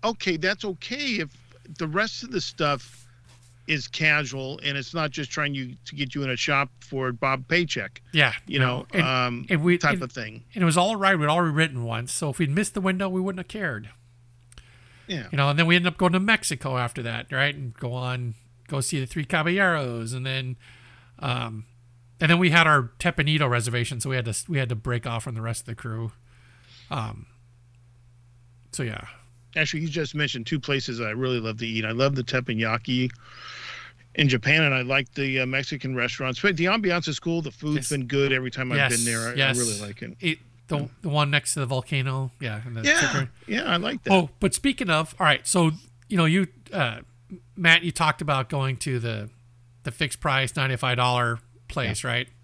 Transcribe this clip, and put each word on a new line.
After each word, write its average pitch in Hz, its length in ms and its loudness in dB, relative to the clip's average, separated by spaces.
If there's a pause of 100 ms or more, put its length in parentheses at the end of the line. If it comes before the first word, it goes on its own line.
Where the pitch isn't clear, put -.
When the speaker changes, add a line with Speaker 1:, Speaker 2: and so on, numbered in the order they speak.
Speaker 1:
okay, 196 320 0
that's 185 260 0
okay 240 540 -4
if 156 120 -4 (500)
the 165 80 -2
rest 202 360 -2
of 240 80 -12
the 214 80 -2
stuff - 680 -2 (640)
is 151 220 -2
casual 139 720 0
and 139 140 -4
it's 135 160 -8
not 156 180 -2
just 143 200 -6
trying 143 220 -2
you, 131 300 -8
to - 120 -14
get 143 200 -6
you 143 80 -2
in 135 60 -2
a 123 80 -2
shop 139 320 2 (100)
for 131 320 -4
Bob 135 380 -2
Paycheck. 160 520 -2 (120)
Speaker 2:
Yeah, 143 180 6 (160)
Speaker 1:
You 139 120 -2
Speaker 2:
no, 131 60 6
Speaker 1:
know, 127 280 0
Speaker 2:
and, 180 100 4
Speaker 1:
um, 123 460 0
Speaker 2:
and 165 140 2
we, 175 140 4
Speaker 1:
type 151 180 2
Speaker 2:
and, - 80 -4
Speaker 1:
of 127 100 -8
thing. 113 320 -10 (100)
Speaker 2:
and 220 60 0
it 175 40 6
was 160 120 6
all 196 180 4
right. 196 240 4
We'd 151 80 2
already 160 260 4
written 143 300 0
one, 113 240 -4
so - 220 -2
if 131 100 -6
we'd 156 120 2
missed 196 220 0
the 208 80 -2
window, 190 280 0
we 185 100 -2
wouldn't 185 200 -2
have 180 100 -10
cared. 151 400 -6 (1160)
Speaker 1:
Yeah. 165 220 -4
Speaker 2:
You 156 80 -2
know, 143 120 4
and 143 100 2
then 170 60 6
we 170 100 6
ended 175 160 4
up - 60 -12
going 180 160 4
to 185 80 4
Mexico 160 560 0
after 123 260 -2
that, 117 300 -6
right? 139 200 2
And 135 200 -8
go 120 180 -6
on, 123 440 -4 (340)
go 139 100 -2
see 147 220 0
the 127 40 -2
Three 147 200 -4
Caballeros, 156 880 0
and 127 120 -6
then, 131 300 -4 (640)
um, 117 460 -4 (540)
and 160 100 4
then 170 80 8
we 175 140 6
had 165 160 8
our 139 320 6
Tepanito 151 500 2
reservation, 120 500 0
so 135 120 -4
we 131 40 0
had 123 100 -2
to, 110 100 -4 (120)
we 156 120 0
had 127 100 -2
to 120 60 -2
break 120 320 -4
off 117 160 -4
from 127 100 -8
the 113 80 -8
rest 113 200 -4
of - 40 -12
the 113 80 -8
crew. 113 380 -6 (800)
Um, 110 340 -6 (1500)
so - 120 -6
yeah. 110 220 -8 (500)
Speaker 1:
Actually, 156 260 0
you 160 80 -4
just 151 240 -4
mentioned 135 320 -2
two 147 140 0
places 127 420 -2
I 110 80 -4
really 123 300 0
love 110 180 -4
to 113 100 -6
eat. 110 160 -2
I 110 100 -2
love 135 200 4
the 131 100 -2
teppanyaki 123 840 0 (1040)
in 147 160 4
Japan, 135 360 4
and 143 100 2
I 127 80 0
like 131 320 -2
the, 135 240 -2
uh, 127 80 0
Mexican 131 480 -4
restaurants. 123 440 -4
But 196 180 2
the 165 80 2
ambiance 185 420 0
is 151 120 -4
cool. 170 220 -2
The 147 80 -6
food's 151 280 -4
Speaker 2:
Yes. 135 120 -4
Speaker 1:
been 139 160 -2
good 139 260 2
every 127 200 0
time 131 200 -4
I've 120 60 2
Speaker 2:
Yes, 127 260 2
Speaker 1:
been 117 80 0
there. 113 180 -2
I, 120 40 -6
Speaker 2:
yes. 135 240 2
Speaker 1:
I - 20 0
really 110 220 0
like 104 220 -10
it. 117 160 -12
Speaker 2:
It, 160 180 -2 (300)
the, 156 100 -2
Speaker 1:
Yeah. 143 100 -4 (140)
Speaker 2:
the 165 80 -6
one 147 220 2
next 143 240 0
to 147 60 -2
the 131 40 0
volcano, 131 760 -2
yeah. 107 240 -6
And 120 140 -8
the 113 60 -6
Speaker 1:
Yeah, 311 180 4
Speaker 2:
chicken. 135 280 0 (180)
Speaker 1:
yeah, 233 160 -2
I 175 140 2
like - 260 -4
that. 190 100 4
Speaker 2:
Oh, 175 160 4 (100)
but 190 140 2
speaking 269 380 0
of, 156 280 0
all 185 60 2
right, 143 220 4
so, 165 240 4 (360)
you 208 100 0
know, 165 80 6
you, 175 220 4 (240)
uh, 123 280 -2 (580)
Matt, 170 260 6
you 170 80 -2
talked 156 300 2
about 139 260 0
going 131 300 -2
to 127 220 -2
the, 110 320 -6 (540)
the - 60 -6
fixed - 280 -4
price, 131 360 0
ninety-five 127 420 0
dollar 123 420 2 (280)
place, 117 360 -4
Speaker 3:
Yeah. 127 60 -2
Speaker 2:
right? 120 180 -2 (160)